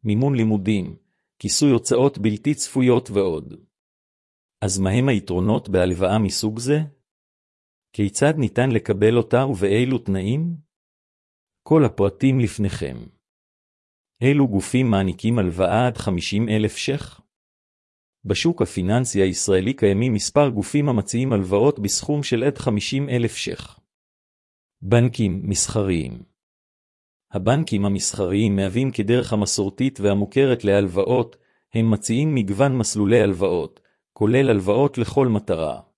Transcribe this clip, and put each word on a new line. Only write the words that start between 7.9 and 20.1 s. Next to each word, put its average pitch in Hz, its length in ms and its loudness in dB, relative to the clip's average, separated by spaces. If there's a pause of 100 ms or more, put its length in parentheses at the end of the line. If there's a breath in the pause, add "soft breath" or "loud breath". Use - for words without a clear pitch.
כיצד 107 440 0
ניתן 131 340 0
לקבל 110 460 0
אותה 120 280 0
ובאילו 117 520 0
תנאים? 117 580 -4 (1080)
כל 156 220 4
הפרטים 120 540 0
לפניכם. 92 580 -4 (1200)
אילו 139 260 4
גופים 113 440 0
מעניקים 98 480 0
הלוואה 92 480 0
עד 120 100 -4
חמישים 101 520 -2
אלף 107 260 0
שח? - 460 -8 (1040)
בשוק 165 360 -2
הפיננסי 101 600 -2
הישראלי 95 520 0
קיימים 110 400 2